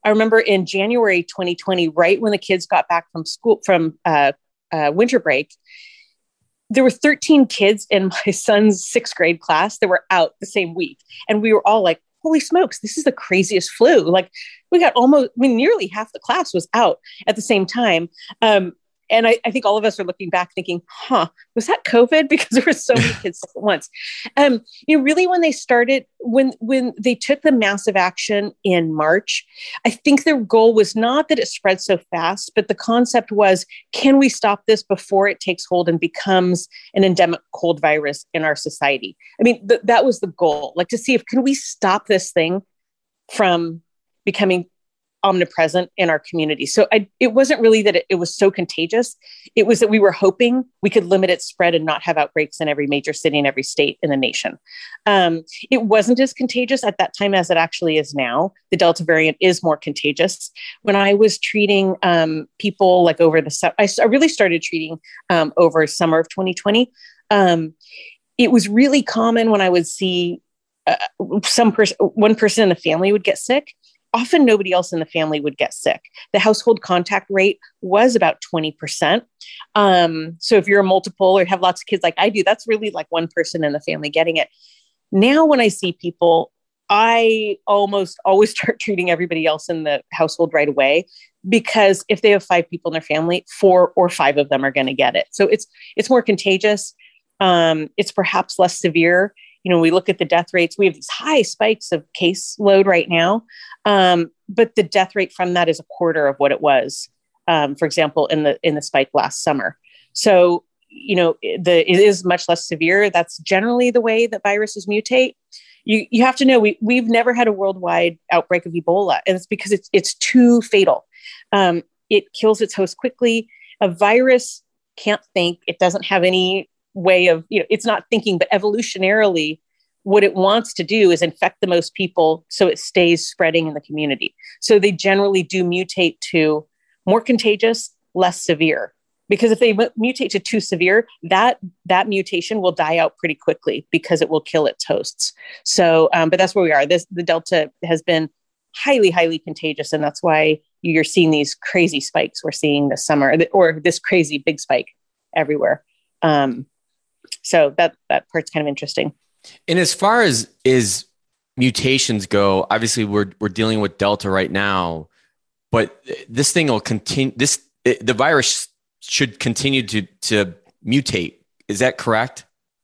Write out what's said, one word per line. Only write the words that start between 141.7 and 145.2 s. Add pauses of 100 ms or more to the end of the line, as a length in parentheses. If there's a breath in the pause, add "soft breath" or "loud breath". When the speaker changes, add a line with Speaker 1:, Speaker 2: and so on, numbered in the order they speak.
Speaker 1:
that
mutation
will
die
out
pretty
quickly
because
it
will
kill
its
hosts. (320 loud breath)